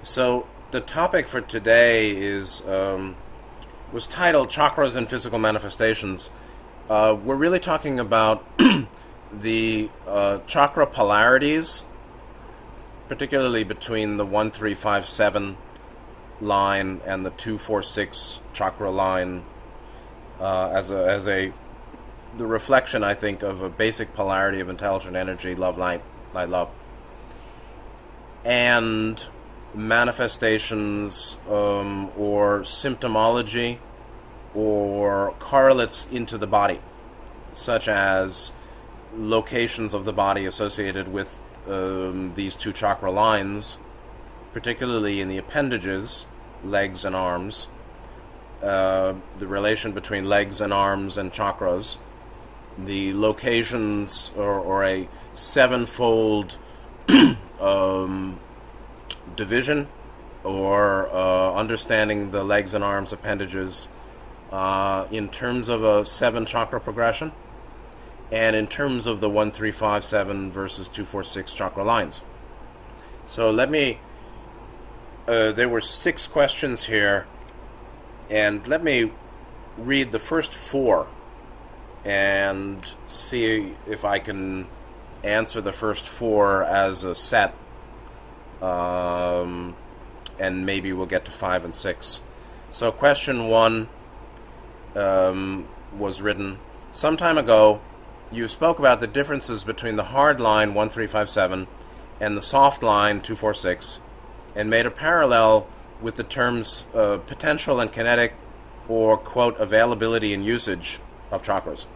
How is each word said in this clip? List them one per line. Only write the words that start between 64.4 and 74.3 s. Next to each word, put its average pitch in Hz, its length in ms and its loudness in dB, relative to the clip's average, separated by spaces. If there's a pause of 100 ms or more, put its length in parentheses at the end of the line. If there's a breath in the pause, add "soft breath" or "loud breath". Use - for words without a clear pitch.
uh, 95 600 0
in 104 180 -6
terms 123 400 -4
of 113 140 0
a 104 220 4
seven 113 400 0
chakra 117 360 -2
progression 117 500 -2 (1000 loud breath)
and 110 240 4
in 107 120 2
terms 127 380 -2
of 110 160 -2
the 107 80 2
one 107 220 2
three 107 200 -4
five 104 320 0
seven 98 460 -2
versus 95 400 -8
two 101 160 -8
four 98 180 -6
six - 300 -8
chakra 95 300 -4
lines. 104 400 0 (1000 loud breath)
So 113 260 2
let 123 180 2
me, 143 300 0 (1300)